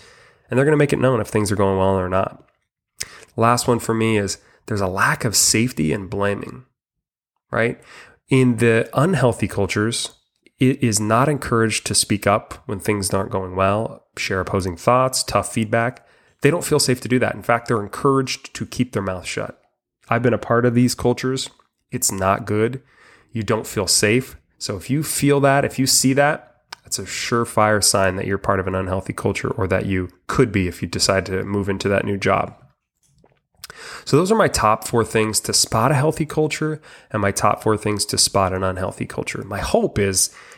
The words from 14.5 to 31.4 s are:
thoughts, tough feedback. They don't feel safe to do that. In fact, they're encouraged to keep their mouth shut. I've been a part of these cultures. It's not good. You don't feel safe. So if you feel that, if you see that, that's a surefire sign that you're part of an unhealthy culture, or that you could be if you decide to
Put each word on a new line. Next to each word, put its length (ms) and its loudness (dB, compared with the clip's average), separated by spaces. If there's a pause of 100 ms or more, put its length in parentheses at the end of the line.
thoughts, 460 2
tough 300 -2
feedback. 540 -2 (360)
They 80 6
don't 140 -2
feel 160 2
safe 200 0
to 80 -12
do 120 4
that. 140 0
In 80 -12
fact, 260 0
they're 140 0
encouraged 720 -2
to 120 -8
keep 260 -4
their 100 -2
mouth 240 -6
shut. 340 -8 (480)
I've 140 0
been 120 4
a 40 -2
part 280 0
of 80 2
these 200 4
cultures. 560 -2 (400)
It's 220 -4
not 340 0
good. 360 -2 (500)
You 100 -6
don't 240 -2
feel 200 -2
safe. 500 0 (220)
So 180 -8
if 140 -10
you 120 0
feel 380 2
that, 240 4
if 140 -4
you 80 2
see 280 2
that, 340 2 (340)
that's 160 -8
a 60 -8
surefire 800 0
sign 340 2
that 100 -4
you're 120 -2
part 220 0
of 60 -4
an 80 -4
unhealthy 380 -2
culture, 380 -2
or 180 -4
that 180 0
you 240 -2 (160)
could 260 2
be 140 2
if 160 -6
you 60 -6
decide 380 0
to 180 -4